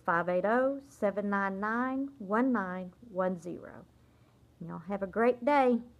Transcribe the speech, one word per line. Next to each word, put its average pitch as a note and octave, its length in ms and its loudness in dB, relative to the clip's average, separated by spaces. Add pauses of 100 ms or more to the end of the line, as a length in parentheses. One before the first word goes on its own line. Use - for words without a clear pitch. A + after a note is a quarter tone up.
five E3+ 240 2
eight F3+ 160 2
oh, C4 420 2
seven G3+ 420 0
nine G3 300 0
nine, B3+ 500 -2 (100)
one A3 340 2
nine F#3 400 -4 (180)
one F#3 300 -2
zero. - 420 -14 (840)
Y'all E3+ 220 -10
have G3 160 -6
a G3 40 -4
great A#3+ 360 2
day. B3+ 360 4 (200)